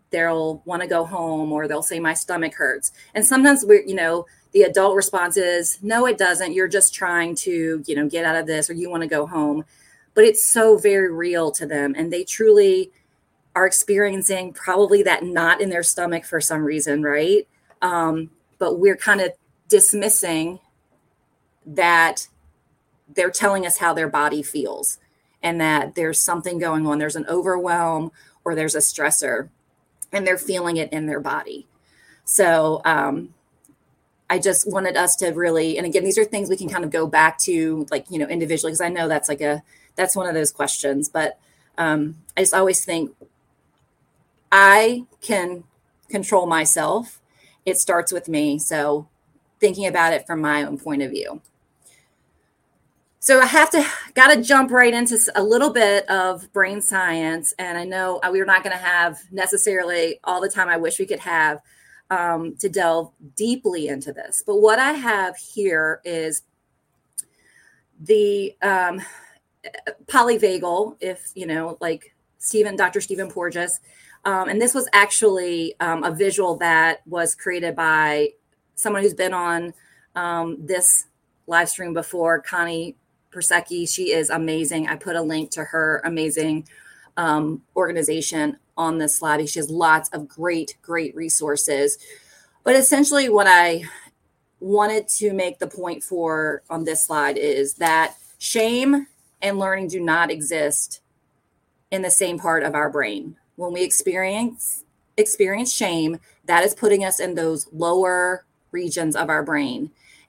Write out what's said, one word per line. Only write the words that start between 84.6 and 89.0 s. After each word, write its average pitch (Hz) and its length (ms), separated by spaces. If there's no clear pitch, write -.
I 156 80
put 165 200
a 165 60
link 156 300
to 160 140
her 156 400
amazing, 156 600
um, 156 460
organization 156 800
on 165 200
this 151 200